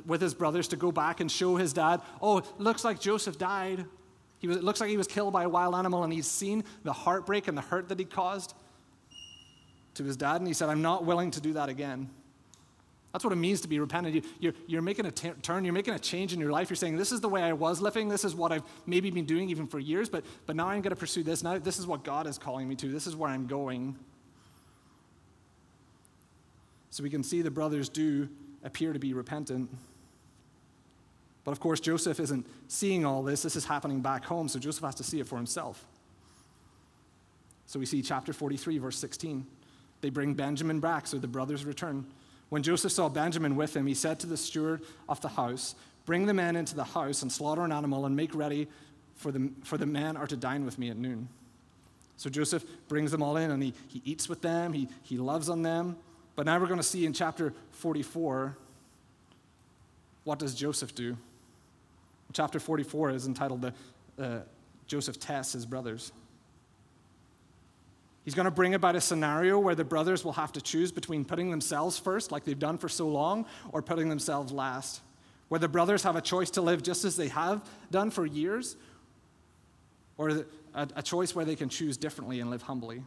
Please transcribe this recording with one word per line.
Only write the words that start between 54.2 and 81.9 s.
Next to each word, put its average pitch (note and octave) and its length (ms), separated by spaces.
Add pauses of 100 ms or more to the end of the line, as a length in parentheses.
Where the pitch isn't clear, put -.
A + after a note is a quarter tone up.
with E3 120
them, E3+ 320
he, C#3 160 (160)
he B2+ 140
loves D3 300
on E3 140
them. E3+ 340 (400)
But D3 100
now E3+ 140
we're F3+ 80
gonna F3 160
see F3+ 200
in D#3 80
chapter E3 400 (200)
forty-four, C#3+ 840 (1700)
what D3 160
does C#3 160
Joseph C#3 400
do? A#2+ 220 (1160)
Chapter D3+ 280
forty-four D3+ 500
is C3 160
entitled C3 340
the, B2 140 (480)
uh, A#2+ 180 (460)
Joseph C#3 320
Tests C3+ 360
His A#2+ 120
Brothers. A#2+ 460 (2000)
He's D3 120
gonna F#3 160
bring F3+ 220
about F3 200
a F3 60
scenario E3 580
where F#3+ 160
the D#3+ 100
brothers E3 400
will D#3 100
have D3+ 180
to C#3 80
choose E3+ 320
between D#3 320
putting F3 260
themselves D#3+ 480
first, F#3+ 320
like D3 140
they've C#3+ 140
done D#3 200
for E3+ 100
so E3 200
long, E3 360 (280)
or D#3 100
putting E3 260
themselves C#3+ 440
last, C3+ 480 (480)
where D#3+ 100
the E3 80
brothers F3 380
have F3 100
a E3 60
choice F3+ 300
to F#3 120
live E3+ 220
just F3 200
as F#3 120
they D#3 120
have F3+ 400 (220)
done G3+ 200
for F3 160
years, F3 500 (1400)
or D#3 260 (300)
a, C#3+ 200
a D3 80
choice F3 320
where E3 120
they D#3 100
can C#3 120
choose D3 280